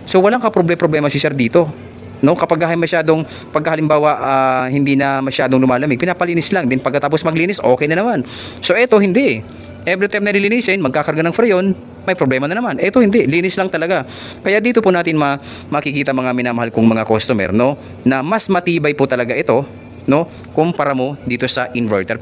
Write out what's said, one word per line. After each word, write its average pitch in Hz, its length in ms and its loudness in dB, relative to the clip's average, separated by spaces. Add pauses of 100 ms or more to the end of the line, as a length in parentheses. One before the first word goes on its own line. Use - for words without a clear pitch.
So, - 160 2
walang 220 240 2
kaproble-problema 170 640 2
si 139 80 -2
sir 147 160 0
dito. 139 320 2 (560)
No, 151 160 4
kapag 165 320 0
hay 165 80 0
masyadong, 160 480 0 (320)
pag 156 160 0
halimbawa, 151 480 2
ah, 131 480 2
hindi 139 320 2
na 139 240 0
masyadong 131 400 2
lumalamig, 127 320 2
pinapalinis 175 560 -2
lang. 180 160 0
Then 131 160 0
pagkatapos 143 400 0
maglinis, 170 400 -2
okay 127 240 2
na 160 80 2
naman. 190 320 0 (320)
So, - 160 0
eto 226 240 4
hindi, 196 400 2
eh. 104 80 -14 (400)
Every 190 240 0
time 208 160 -2
na 202 80 0
lilinisin, 202 480 0
magkakarga 151 400 0
ng 170 80 0
freon, 196 400 2 (320)
may 185 160 -2
problema 135 320 0
na 202 80 -2
naman. 175 240 -2
Eto 196 160 2
hindi, 220 240 4
linis 175 320 0
lang 190 160 -2
talaga. 165 320 -2 (400)
Kaya 202 160 2
dito 233 240 2
po 190 80 4
natin 170 240 0
ma-, 143 240 0 (320)
makikita, 143 400 -2
mga 127 240 0
minamahal 120 400 -2
kong 113 240 4
mga 110 80 -2
customer, 107 480 0
no, 131 240 2 (240)
na 135 160 -4
mas 196 320 -2
matibay 170 400 0
po 139 160 0
talaga 123 240 -2
ito, 127 320 0 (480)
no, 165 160 2 (240)
kumpara 156 400 0
mo 135 320 -2
dito 123 240 -2
sa 123 240 -4
inverter. 107 500 -2